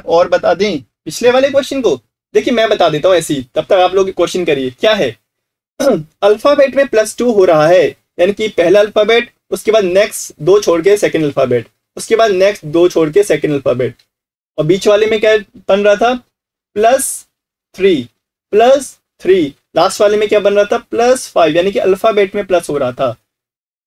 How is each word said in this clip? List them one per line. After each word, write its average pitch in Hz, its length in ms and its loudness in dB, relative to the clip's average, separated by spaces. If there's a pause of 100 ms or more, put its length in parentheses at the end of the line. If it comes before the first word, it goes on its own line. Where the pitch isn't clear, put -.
और 175 200 2
बता 180 260 0
दें 180 260 -4
पिछले - 500 -4
वाले 269 200 2
question 269 300 -2
को, 180 160 0 (380)
देखिए 240 200 0
मैं 226 160 2
बता 190 200 2
देता 151 180 -2
हूँ 190 80 4
ऐसे 160 180 -4
ही, 131 200 -8
तब 156 100 -4
तक - 100 -4
आप 180 200 2
लोग 190 180 0
question 175 320 -4
करिए। 139 280 -4
क्या 214 220 -2
है, 160 160 -2 (680)
<clears throat> 233 420 -4
अल्फाबेट 269 540 2
में 277 120 0
प्लस 214 300 -2
टू 240 140 -2
हो 202 120 2
रहा 156 220 2
है, 175 180 4 (340)
यानी 185 140 0
कि 214 180 -4
पहला 175 300 2
अल्फाबेट, 220 500 0 (200)
उसके 202 220 -4
बाद 214 120 2
next 190 560 -2
दो 185 200 2
छोड़ 170 220 0
के 196 140 2
second 160 280 -2
अल्फाबेट, 127 440 -2 (280)
उसके - 200 -4
बाद 220 160 2
next 190 340 0
दो 165 220 2
छोड़ 165 240 -2
के 202 120 2
second 151 280 -2
अल्फाबेट, 131 420 -4 (640)
और 156 80 -2
बीच 190 220 0
वाले 208 180 2
में 220 140 -2
क्या 220 160 2 (320)
बन 202 160 2
रहा 208 120 4
था, 233 180 0 (640)
प्लस 233 320 0 (680)
थ्री, 185 200 2 (580)
प्लस 254 440 2 (240)
थ्री, 185 220 2 (340)
लास्ट 185 240 0
वाले 208 160 2
में 208 120 0
क्या 208 120 2
बन 196 140 0
रहा 202 120 2
था, 233 140 -2
प्लस 240 520 -2
फ़ाइव, 160 240 2
यानी 185 160 0
कि 240 80 -4
अल्फाबेट 196 540 0
में 202 120 -6
प्लस 170 240 -2
हो 147 80 -4
रहा 127 140 -4
था, 123 240 -4 (720)